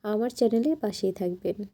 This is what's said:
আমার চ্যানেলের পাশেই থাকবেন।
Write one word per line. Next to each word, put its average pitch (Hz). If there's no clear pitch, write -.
আমার 214
চ্যানেলের 240
পাশেই 196
থাকবেন। 180